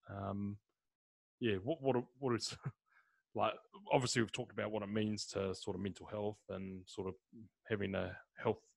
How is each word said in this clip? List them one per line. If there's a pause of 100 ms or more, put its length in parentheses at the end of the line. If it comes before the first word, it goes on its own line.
um, (840)
yeah,
what,
what, (220)
what
is, (400)
<laughs>
like, (360)
obviously
we've
talked
about
what
it
means
to
sort
of
mental
health (100)
and
sort
of (540)
having
a (260)
health (160)